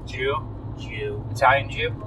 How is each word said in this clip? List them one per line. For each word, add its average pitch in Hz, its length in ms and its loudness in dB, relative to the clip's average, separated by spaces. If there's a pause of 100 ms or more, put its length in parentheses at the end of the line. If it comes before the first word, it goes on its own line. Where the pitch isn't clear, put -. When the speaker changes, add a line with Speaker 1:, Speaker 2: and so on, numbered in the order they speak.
Speaker 1:
Jew? - 320 0 (400)
Speaker 2:
Jew. - 540 -6
Speaker 1:
Italian 139 400 6
Jew? - 240 -2 (120)